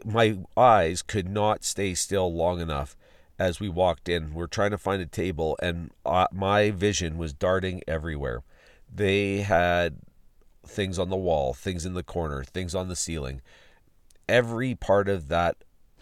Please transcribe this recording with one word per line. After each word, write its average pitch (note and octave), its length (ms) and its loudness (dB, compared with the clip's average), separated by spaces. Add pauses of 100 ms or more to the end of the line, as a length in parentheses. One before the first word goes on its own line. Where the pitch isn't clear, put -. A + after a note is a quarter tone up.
my A2 320 4 (200)
eyes G2 440 6
could F#2+ 280 -4
not G#2 340 0
stay G2 300 -4
still F#2 400 0
long E2+ 260 0
enough D2 360 -4 (420)
as F2+ 220 0
we G#2 100 -4
walked F2 400 0
in. D#2+ 240 -2
We're E2+ 140 -6
trying G#2 240 0
to G2+ 60 -4
find F#2+ 240 -2
a F2 40 -6
table, E2 560 -2
and, E2+ 300 -4 (140)
uh, F2+ 260 4
my G2+ 400 2
vision F2+ 460 0
was D#2+ 160 -6
darting F#2 540 -2
everywhere. D2 540 -4 (500)
They G2 500 0
had F2 560 2 (680)
things F#2+ 320 -4
on F2+ 120 0
the F#2+ 80 -2
wall, D2+ 360 0
things F2+ 320 -6
in F#2 80 -6
the F2+ 100 -6
corner, D2 400 -6
things F2 300 -8
on F#2 140 -4
the F2+ 80 -8
ceiling. C#2 460 -6 (880)
Every A#2 460 2
part G2 340 4
of F2 180 -2
that E2+ 300 2 (440)